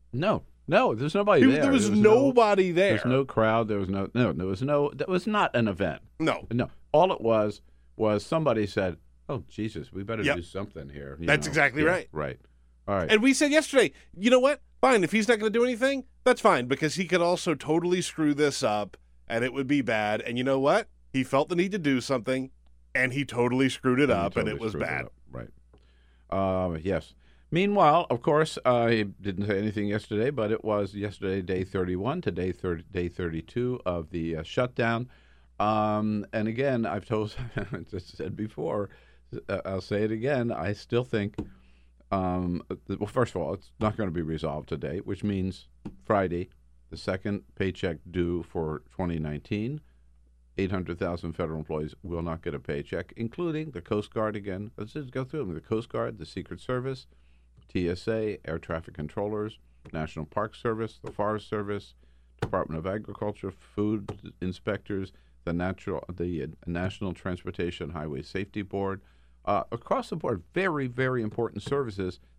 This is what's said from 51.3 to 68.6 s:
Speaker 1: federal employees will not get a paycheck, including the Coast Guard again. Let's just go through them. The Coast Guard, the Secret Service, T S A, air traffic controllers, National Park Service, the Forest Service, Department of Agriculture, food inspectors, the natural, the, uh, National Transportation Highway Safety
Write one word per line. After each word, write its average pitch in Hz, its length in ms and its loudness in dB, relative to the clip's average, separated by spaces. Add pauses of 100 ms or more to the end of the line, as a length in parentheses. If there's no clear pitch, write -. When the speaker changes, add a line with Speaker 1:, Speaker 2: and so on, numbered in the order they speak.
Speaker 1:
federal 80 240 -4
employees 78 440 -6
will 85 200 -6
not 82 200 -6
get 82 120 -6
a 71 40 -6
paycheck, 76 580 -6
including 156 540 -6
the 87 100 -10
Coast 104 320 -4
Guard 107 240 -2
again. 101 400 -8
Let's 104 160 -12
just 143 200 -10
go 131 120 -6
through 139 220 -8
them. 87 80 -8
The 78 60 -8
Coast 110 280 -4
Guard, 117 300 -6
the 80 80 -12
Secret 90 340 -10
Service, 127 460 -6 (600)
T 90 200 0
S 90 200 -4
A, 110 360 -2
air 82 140 -4
traffic 82 360 -6
controllers, 104 640 -6 (340)
National 78 340 -6
Park 107 280 -4
Service, 113 480 -4
the 107 100 -12
Forest 104 360 -2
Service, 104 460 -6 (480)
Department - 360 -2
of 80 80 -6
Agriculture, 101 640 -6
food - 880 -4
inspectors, 95 720 -6 (320)
the 87 80 -4
natural, 90 520 -4 (100)
the, 87 280 -4
uh, - 40 -6 (200)
National 90 480 -4
Transportation 87 760 -6
Highway 78 320 -8
Safety 98 400 -6